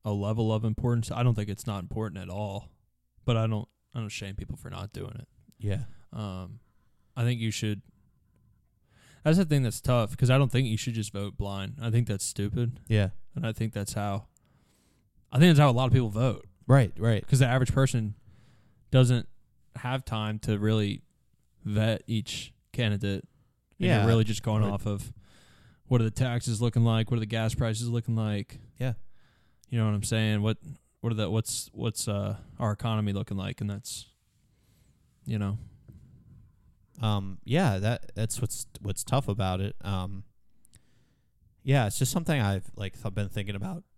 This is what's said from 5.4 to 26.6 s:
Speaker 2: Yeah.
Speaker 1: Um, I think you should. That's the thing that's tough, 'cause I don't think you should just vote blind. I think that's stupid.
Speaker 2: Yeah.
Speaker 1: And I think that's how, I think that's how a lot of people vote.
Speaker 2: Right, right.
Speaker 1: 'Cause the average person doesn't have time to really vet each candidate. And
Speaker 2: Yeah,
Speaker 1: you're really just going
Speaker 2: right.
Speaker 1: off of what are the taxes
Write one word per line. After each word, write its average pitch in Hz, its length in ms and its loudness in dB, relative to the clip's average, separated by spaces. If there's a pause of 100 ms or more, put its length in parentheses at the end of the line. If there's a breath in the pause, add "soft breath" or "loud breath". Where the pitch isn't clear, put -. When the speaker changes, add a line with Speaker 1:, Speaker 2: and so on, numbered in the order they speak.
Speaker 2:
Yeah. 101 260 -2 (280 soft breath)
Speaker 1:
Um, 98 480 -10 (560)
I 120 80 0
think 120 160 0
you 113 100 -2
should. 104 320 -4 (1400 soft breath)
That's 160 160 6
the 196 60 4
thing 151 180 4
that's 135 180 -2
tough, 120 360 2
'cause 123 140 4
I 131 80 6
don't 139 120 4
think 131 180 2
you 110 80 0
should 113 180 -4
just 110 180 -4
vote 101 240 -8
blind. 98 440 -6
I 117 100 -4
think 117 180 2
that's 101 160 -4
stupid. 117 640 -4
Speaker 2:
Yeah. 104 220 4 (260)
Speaker 1:
And 170 100 -4
I 113 60 -2
think 110 200 -4
that's 101 200 -6
how, 101 360 -4 (1040 soft breath)
I 127 80 0
think 175 120 10
that's 147 100 8
how 147 100 8
a - 20 2
lot 127 140 2
of 123 60 4
people 123 180 4
vote. 113 360 0 (200)
Speaker 2:
Right, 131 320 6
right. 110 280 0
Speaker 1:
'Cause 135 120 4
the 131 80 6
average 123 260 2
person 120 420 2 (760 soft breath)
doesn't 123 380 4 (480)
have 127 280 -6
time 107 360 -4
to 107 180 0
really 104 440 0 (640)
vet 107 420 0
each - 460 -4 (200)
candidate. 104 520 0 (540)
And 180 80 0
Speaker 2:
Yeah, 180 140 6
Speaker 1:
you're 107 80 4
really 113 160 6
just 104 180 -2
going 107 200 2
Speaker 2:
right. 104 100 2
Speaker 1:
off 101 140 -4
of 101 260 -4 (720 soft breath)
what 123 140 4
are 113 40 2
the 110 60 2
taxes 120 500 -2